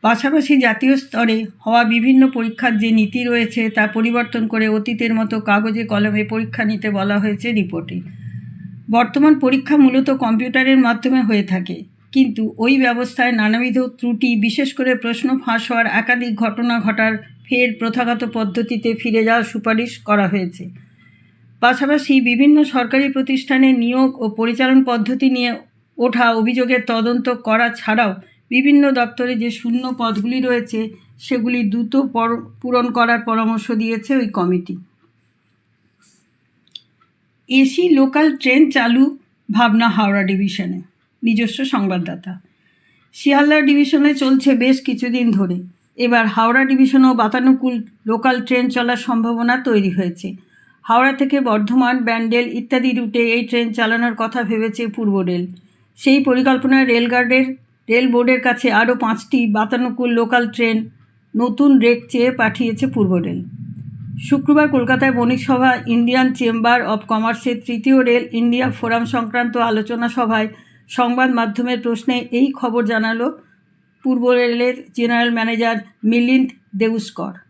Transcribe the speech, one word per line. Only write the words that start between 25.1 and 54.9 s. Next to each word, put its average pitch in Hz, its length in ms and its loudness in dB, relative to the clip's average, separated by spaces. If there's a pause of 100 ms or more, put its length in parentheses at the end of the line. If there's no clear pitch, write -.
নিয়ে 247 240 -2 (440)
ওঠা 240 320 2
অভিযোগের 247 560 0
তদন্ত 233 420 -2
করা 240 400 0
ছাড়াও 220 460 -2 (360)
বিভিন্ন 285 400 4
দপ্তরে 247 460 -2
যে 233 140 -4
শূন্য 247 480 -4
পদগুলি 226 420 -2
রয়েছে, 240 500 -2 (280)
সেগুলি 240 520 -2
দ্রুত 233 260 -2
পর-, 233 460 -2 (200)
পূরণ 247 300 0
করার 233 280 2
পরামর্শ 226 520 -2
দিয়েছে 226 440 -2
ওই 240 120 0
কমিটি। 180 480 -2 (2750)
এসি 269 400 2
লোকাল 285 480 2
ট্রেন 269 340 4
চালু 254 480 2 (340)
ভাবনা 226 360 4
হাওড়া 202 340 2
ডিভিশনে। 185 580 -2 (420)
নিজস্ব 226 420 0
সংবাদদাতা। 185 760 -4 (720)
শিয়ালদা 294 480 2
ডিভিশনে 285 540 4
চলছে 269 400 2
বেশ 262 280 2
কিছুদিন 240 480 -2
ধরে। 180 320 0 (340)
এবার 233 300 2
হাওড়া 226 380 2
ডিভিশনেও 262 500 4
বাতানুকূল 254 680 0 (240)
লোকাল 240 340 0
ট্রেন 254 280 0
চলার 247 280 -2
সম্ভাবনা 233 600 -2
তৈরি 220 340 0
হয়েছে। 180 460 -6 (460)
হাওড়া 254 300 2
থেকে 269 280 0
বর্ধমান, 247 640 0
ব্যান্ডেল 233 440 -2
ইত্যাদি 247 440 -2
রুটে 240 260 -4
এই 233 280 0
ট্রেন 233 260 -2
চালানোর 233 420 0
কথা 226 280 -4
ভেবেছে 220 440 -4
পূর্ব 202 340 -2